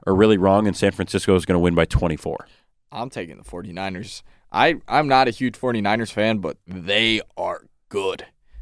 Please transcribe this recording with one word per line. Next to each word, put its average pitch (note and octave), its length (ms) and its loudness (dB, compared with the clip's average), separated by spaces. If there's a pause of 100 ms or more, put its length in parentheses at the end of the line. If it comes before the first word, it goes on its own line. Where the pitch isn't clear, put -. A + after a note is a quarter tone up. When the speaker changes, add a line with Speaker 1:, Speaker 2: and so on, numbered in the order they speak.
Speaker 1:
or F#2+ 80 2
really G#2+ 220 6
wrong G2 300 4
and F#2+ 80 0
San G2 160 0
Francisco F#2+ 440 0
is F2 100 2
gonna F2+ 140 2
win F2 160 2
by E2 100 4
twenty-four. - 600 -4 (440)
Speaker 2:
I'm A#2+ 180 -10
taking E2+ 280 -14
the G1+ 60 -20
forty-niners. F#2 800 -12 (280)
I, D3 240 2 (120)
I'm D3 200 2
not C3 200 4
a A#2+ 40 0
huge A#2+ 240 -4
forty-niners A2 560 -2
fan, A2 280 0
but D#2+ 180 -8 (100)
they G2+ 540 0 (160)
are F2 280 -6 (240)
good. F#2+ 360 -4 (360)